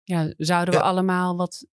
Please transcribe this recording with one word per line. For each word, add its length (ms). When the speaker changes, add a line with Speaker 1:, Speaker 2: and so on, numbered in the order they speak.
Speaker 1:
ja, 340
zouden 360
we 60
Speaker 2:
Ja. 60
Speaker 1:
allemaal 500
wat 380